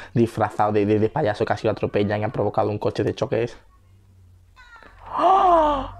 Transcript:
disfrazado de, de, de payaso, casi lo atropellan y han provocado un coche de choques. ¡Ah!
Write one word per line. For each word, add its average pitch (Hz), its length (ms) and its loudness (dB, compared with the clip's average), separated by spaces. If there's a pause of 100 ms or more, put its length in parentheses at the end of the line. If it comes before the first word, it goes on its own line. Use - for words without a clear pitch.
(140)
disfrazado 107 580 0
de, 104 140 2
de, 107 120 4
de 107 100 2
payaso, 117 360 -2
casi - 220 -2
lo 107 60 2
atropellan 104 480 -2
y 107 40 -4
han 104 60 -4
provocado 104 400 -2
un 104 80 -4
coche 107 260 -2
de 107 100 -2
choques. 117 420 -4 (1500)
¡Ah! 330 960 2